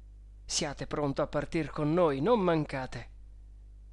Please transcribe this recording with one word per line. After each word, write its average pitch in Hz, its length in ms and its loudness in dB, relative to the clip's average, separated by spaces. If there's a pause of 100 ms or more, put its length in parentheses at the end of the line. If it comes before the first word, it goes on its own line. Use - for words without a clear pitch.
(440)
"Siate 143 440 -4
pronto 147 340 0
a 147 60 0
partir 147 440 -2
con 151 220 2
noi, 165 260 6
non 214 220 4
mancate." 143 680 0 (840)